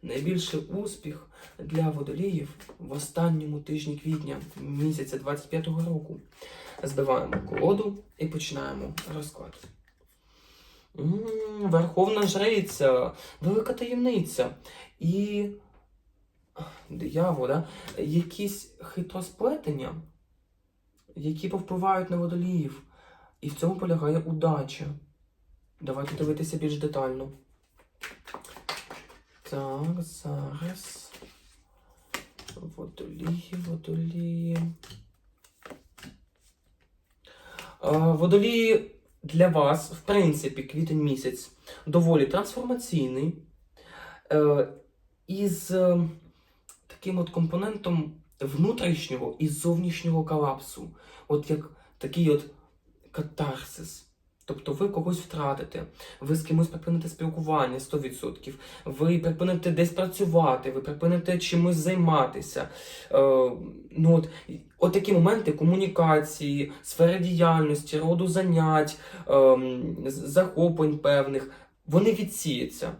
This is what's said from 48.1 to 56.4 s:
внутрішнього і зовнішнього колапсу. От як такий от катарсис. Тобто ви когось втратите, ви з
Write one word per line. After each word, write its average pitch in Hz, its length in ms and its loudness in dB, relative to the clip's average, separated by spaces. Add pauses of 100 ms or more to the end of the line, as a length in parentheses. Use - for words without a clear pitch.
внутрішнього 151 1000 0
і 156 80 0
зовнішнього 170 800 0
колапсу. 151 720 -4 (320)
От 147 220 0
як 151 220 -2 (260)
такий 165 320 2
от 147 160 4 (640)
катарсис. - 960 -8 (420)
Тобто 151 260 -8
ви 196 160 0
когось 175 300 -2
втратите, - 640 -6 (360)
ви 143 160 0
з 160 60 0